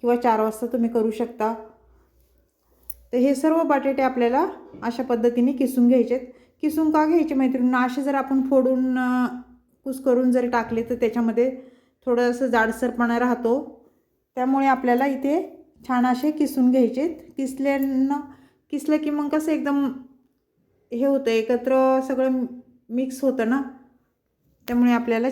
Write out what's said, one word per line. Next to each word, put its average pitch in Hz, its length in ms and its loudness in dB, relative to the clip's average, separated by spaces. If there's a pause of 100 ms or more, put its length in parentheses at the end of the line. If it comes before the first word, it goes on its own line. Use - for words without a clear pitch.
किंवा 240 140 2
चार 233 240 2
वाजता 220 260 -2
तुम्ही 233 240 -2
करू 226 220 0
शकता. 226 420 -4 (1600)
तर 240 40 0
हे 262 180 4
सर्व 311 280 2
बटाटे 277 380 0
आपल्याला 254 460 0 (360)
अशा 240 200 -6
पद्धतीने 240 480 0
किसून 247 360 2
घ्यायचेत. 240 320 4 (420)
किसून 311 300 0
का 311 140 2
घ्यायचे 311 300 2
मैत्रिणींनो? 262 420 2
असे 254 260 -2
जर 277 120 -2
आपण 269 340 0
फोडून, 262 500 2
अ, 247 280 0 (580)
कुस्करून 254 460 0
जर 247 180 0
टाकले, 233 340 -2
तर 233 120 -4
त्याच्यामध्ये 233 680 -2 (440)
थोडंसं 247 420 0
जाडसरपणा 233 720 0
राहतो, 240 640 -2 (520)
त्यामुळे 269 300 0
आपल्याला 262 400 2
इथे 277 600 -2 (220)
छान 247 180 2
असे 254 260 0
किसून 262 400 2
घ्यायचेत. 254 380 2 (280)
किसल्यानं, 269 760 -2 (580)
किसलं 302 260 0
की 302 120 -4
मग 294 200 -4
कसं 311 220 -2
एकदम 285 400 -2 (1000)
हे 240 140 -2
होतं, 269 260 0
एकत्र 262 760 2
सगळं 262 380 0 (440)
मिक्स 262 340 -4
होतं 247 260 0
ना, 277 120 0 (1040)
त्यामुळे 240 240 2
आपल्याला 233 400 0